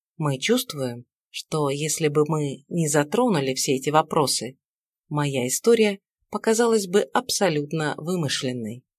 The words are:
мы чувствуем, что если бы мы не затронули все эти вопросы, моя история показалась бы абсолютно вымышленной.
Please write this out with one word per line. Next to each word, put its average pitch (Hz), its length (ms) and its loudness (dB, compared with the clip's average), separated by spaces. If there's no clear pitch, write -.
мы 143 240 -2
чувствуем, 139 640 -2
что 151 400 -4
если 151 380 -2
бы 151 200 2
мы 151 420 -2
не 165 180 0
затронули 147 640 2
все 135 200 0
эти 135 160 -2
вопросы, 151 680 0
моя 143 380 -2
история 214 520 2
показалась 226 580 2
бы 180 140 2
абсолютно 151 960 -2
вымышленной. 127 880 -4